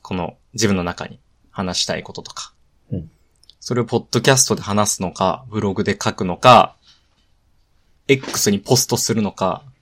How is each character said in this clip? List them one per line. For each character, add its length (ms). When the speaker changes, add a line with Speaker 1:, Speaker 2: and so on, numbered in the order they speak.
Speaker 1:
こ 140
の 200
自 160
分 80
の 80
中 240
に 140
話 320
し 20
た 100
い 80
こ 80
と 120
と 100
か。 200
Speaker 2:
う 60
ん。 140
Speaker 1:
そ 140
れ 60
を 40
ポ 120
ッ 140
ド 80
キ 100
ャ 60
ス 100
ト 100
で 60
話 340
す 60
の 120
か、 360
ブ 120
ロ 120
グ 120
で 160
書 100
く 140
の 100
か、 400
X 440
に 80
ポ 160
ス 120
ト 100
す 160
る 80
の 100
か。 320